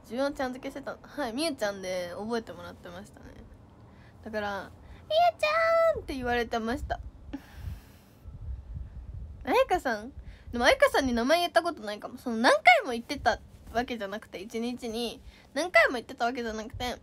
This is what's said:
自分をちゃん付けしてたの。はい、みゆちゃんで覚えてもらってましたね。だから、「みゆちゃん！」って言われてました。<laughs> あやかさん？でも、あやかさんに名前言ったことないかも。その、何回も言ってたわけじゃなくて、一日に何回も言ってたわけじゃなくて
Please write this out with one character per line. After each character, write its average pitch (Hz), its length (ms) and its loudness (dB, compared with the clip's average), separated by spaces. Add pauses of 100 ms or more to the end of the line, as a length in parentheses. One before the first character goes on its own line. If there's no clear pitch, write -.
自 214 120 -10
分 269 120 2
を 285 40 0
ち 294 100 -6
ゃ 262 60 0
ん 254 60 -4
付 254 80 -10
け 277 80 -6
し 269 60 -12
て 277 80 -10
た 208 80 -8
の。 - 100 -12
は 277 280 -6
い、 214 40 -6
み 277 100 -2
ゆ 330 100 0
ち 240 120 -4
ゃ 202 60 0
ん 196 100 -8
で 180 340 -4
覚 220 220 -4
え 226 60 -2
て - 100 -12
も 180 80 -14
ら 175 80 -12
っ 180 60 -14
て - 140 -18
ま 180 140 -14
し 208 80 -18
た - 100 -20
ね。 - 40 -20 (960)
だ 233 60 -10
か 214 100 -4
ら、 202 300 -6 (400)
「み 622 60 2 (180)
ゆ - 60 -16
ち 622 60 2 (500)
ゃ - 20 -4
ん！」 392 40 -6
っ - 20 -12
て 311 100 -8
言 254 120 -4
わ 240 100 2
れ 233 100 2
て 233 140 -2
ま 226 180 -2
し - 60 -6
た。 - 180 -6
<laughs> - 80 -14 (2250)
あ - 40 -4
や 480 160 6
か 370 140 2
さ 247 160 0
ん？ 214 180 -8 (380)
で 240 80 -2
も、 240 60 4
あ 294 40 10
や 539 80 8
か 554 140 6
さ - 80 4
ん 269 80 2
に 240 60 2
名 233 120 2
前 320 140 6
言 349 100 2
っ - 20 -8
た 339 120 4
こ 339 100 -2
と - 80 -12
な 208 120 -6
い 214 60 -10
か - 100 -12
も。 247 100 -14
そ - 100 -6
の、 226 80 -2
何 254 160 6
回 622 100 2 (220)
も 269 60 -4
言 233 100 -2
っ - 20 -12
て 285 140 -6
た 226 220 2 (340)
わ 240 120 0
け 247 120 -6
じ 208 60 -6
ゃ 196 40 -6
な 202 120 -8
く - 100 -18
て、 160 100 -12
一 226 200 -8
日 240 280 -6
に 220 320 -4 (360)
何 339 160 -2
回 330 160 8
も 320 60 0
言 233 100 -4
っ - 20 -14
て - 80 -14
た 247 120 -2
わ 240 80 0
け 240 100 -6
じ 233 60 -4
ゃ 214 40 -6
な 220 100 -6
く - 120 -14
て 247 280 -4